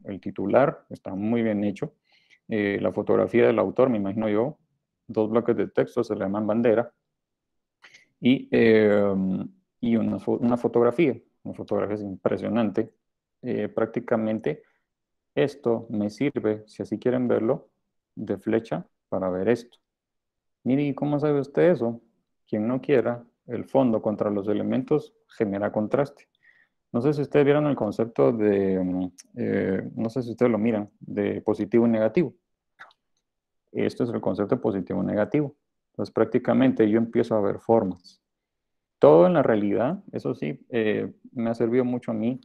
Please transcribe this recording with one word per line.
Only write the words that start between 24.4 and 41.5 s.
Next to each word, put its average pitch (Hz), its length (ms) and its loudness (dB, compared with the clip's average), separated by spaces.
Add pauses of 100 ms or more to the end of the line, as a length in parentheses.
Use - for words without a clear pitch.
elementos 113 680 -2 (140)
genera 101 440 -4
contraste. 123 560 -4 (640)
No 120 80 -2
sé 147 140 2
si 143 80 -4
ustedes 139 240 2
vieron 147 200 4
el 135 80 0
concepto 117 580 0
de, 98 460 2
mm, 90 340 -2 (240)
eh, 101 580 -2
no 113 160 -4
sé 131 120 -4
si 117 100 -8
ustedes 123 200 2
lo 107 60 0
miran, 104 320 -2 (100)
de 101 400 -4
positivo 107 460 2
y 117 40 2
negativo. 113 440 0 (1400)
Esto 110 320 -2
es 117 60 -2
el 110 100 -4
concepto 104 360 -2
de 123 40 -2
positivo 95 420 -4
y 95 40 -2
negativo. 104 500 -2 (360)
Entonces, 104 200 -8
prácticamente 120 800 2
yo 110 80 4
empiezo 117 360 0
a 107 60 2
ver 98 200 -2
formas. 104 600 0 (760)
Todo 156 280 8
en 180 60 4
la 151 100 4
realidad, 107 680 0
eso 131 220 -4
sí, 147 340 -8
eh, 107 420 -2 (220)
me 113 160 -4
ha 113 60 -2